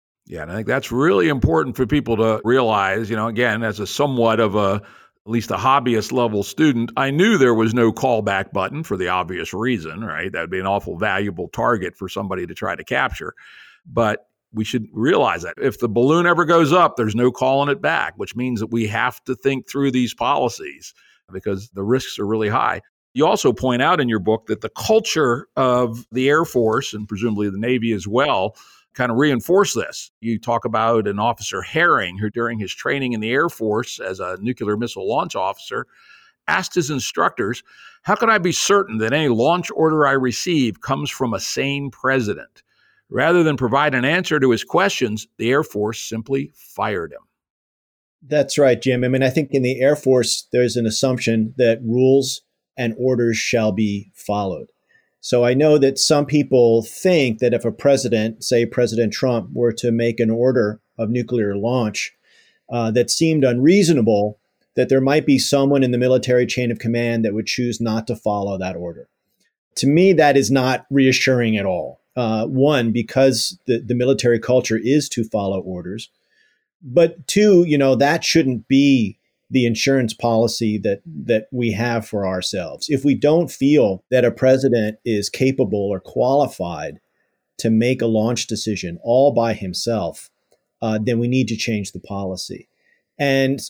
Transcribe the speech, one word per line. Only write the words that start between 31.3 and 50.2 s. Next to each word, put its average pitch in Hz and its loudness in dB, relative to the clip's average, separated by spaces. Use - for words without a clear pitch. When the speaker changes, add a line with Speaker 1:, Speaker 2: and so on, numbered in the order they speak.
Speaker 1:
Herring, 127 -2
who 107 -4
during 117 -4
his 98 -8
training 135 -4
in 107 -4
the 110 -4
Air 156 0
Force 110 -4
as 95 -8
a 90 -6
nuclear 107 -4
missile 104 -6
launch 151 -4
officer, 101 -6
asked 180 -4
his 156 0
instructors, 127 -4
"How 190 0
can 226 0
I 214 4
be 175 0
certain 190 0
that 110 0
any 151 2
launch 143 2
order 156 2
I 139 4
receive 127 0
comes 143 -4
from 120 -4
a 95 -4
sane 139 -4
president?" 113 -4
Rather 165 2
than 151 0
provide 131 0
an 123 0
answer 160 0
to 131 4
his 113 0
questions, 135 -2
the 117 -2
Air 147 2
Force 110 -4
simply 135 -6
fired 95 -6
him. - -18
Speaker 2:
That's 139 0
right, 135 4
Jim. 127 0
I 123 0
mean, 131 0
I 135 2
think 139 -2
in 131 2
the 127 -2
Air 143 4
Force, 127 0